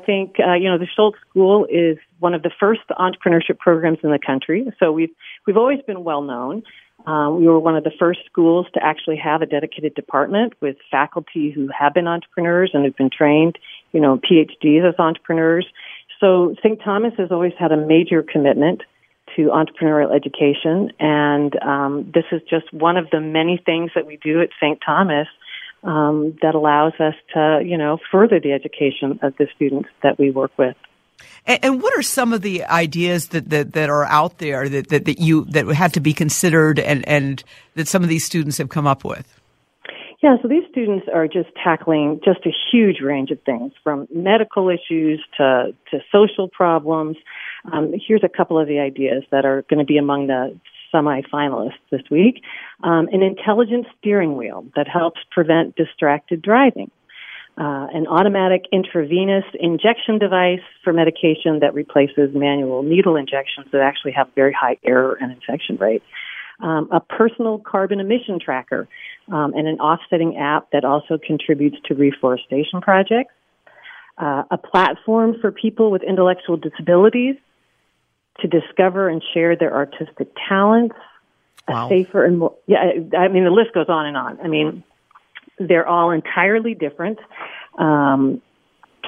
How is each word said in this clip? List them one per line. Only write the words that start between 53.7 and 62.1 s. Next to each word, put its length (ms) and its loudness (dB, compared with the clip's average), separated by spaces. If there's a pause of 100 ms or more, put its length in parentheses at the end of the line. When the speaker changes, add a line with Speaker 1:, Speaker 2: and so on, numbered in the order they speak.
Speaker 1:
steering 380 0
wheel 280 -10 (100)
that 140 -2
helps 320 -2 (100)
prevent 460 0
distracted 680 -2
driving. 480 2 (680)
Uh, 340 -6
an 140 -4
automatic 640 2
intravenous 720 0 (160)
injection 580 0
device 420 0 (220)
for 100 0
medication 680 2
that 140 2
replaces 600 0